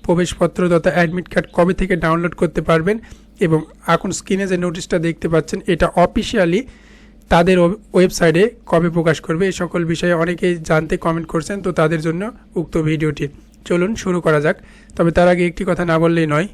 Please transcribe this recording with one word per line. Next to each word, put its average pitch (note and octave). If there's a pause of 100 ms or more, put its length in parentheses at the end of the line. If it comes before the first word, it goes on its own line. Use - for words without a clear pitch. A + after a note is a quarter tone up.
প্রবেশপত্র F3
তথা F3
অ্যাডমিট F3
কার্ড F3
কবে F3+
থেকে F#3 (100)
ডাউনলোড E3
করতে E3+
পারবেন E3 (420)
এবং D#3+ (360)
এখন F#3+
স্ক্রিনে G3
যে F3+
নোটিশটা F3+ (100)
দেখতে E3
পাচ্ছেন, D#3+ (140)
এটা E3+ (180)
অফিসিয়ালি G3 (720)
তাদের F3+
ওয়েব-, F3 (160)
ওয়েবসাইটে F3+ (280)
কবে E3+
প্রকাশ E3
করবে, E3+
এই F3
সকল F3 (120)
বিষয়ে F3 (100)
অনেকেই F3 (160)
জানতে D#3+ (120)
কমেন্ট E3
করছেন, E3
তো F#3 (100)
তাদের D#3+
জন্য E3+ (380)
উক্ত D#3 (120)
ভিডিওটি। D3+ (420)
চলুন F3+ (120)
শুরু F3+
করা D#3
যাক। F3+ (400)
তবে E3+
তার F3
আগে F3
একটি F3
কথা F3
না D#3+
বললেই E3
নয় F#3